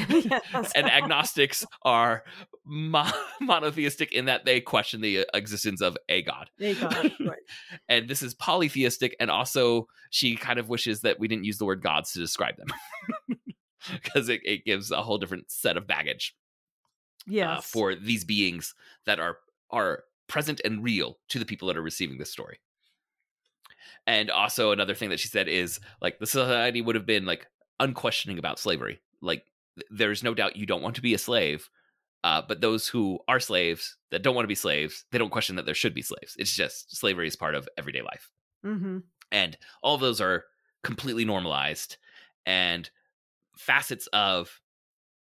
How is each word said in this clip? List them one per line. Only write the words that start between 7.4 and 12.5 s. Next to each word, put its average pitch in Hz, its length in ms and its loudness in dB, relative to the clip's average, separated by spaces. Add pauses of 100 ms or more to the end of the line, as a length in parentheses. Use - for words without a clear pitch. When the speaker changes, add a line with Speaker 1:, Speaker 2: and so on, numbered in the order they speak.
Speaker 2:
And 117 180 2
this 135 140 -4
is 123 140 -6
polytheistic, 135 840 2
and 117 100 0
also 117 580 2 (240)
she 117 260 2
kind 120 220 -2
of 110 100 -4
wishes 117 320 -2
that 107 180 2
we 110 80 0
didn't 107 160 -2
use 101 140 -2
the 104 80 -2
word 95 160 0
gods 78 320 0
to 90 60 -6
describe 80 360 -2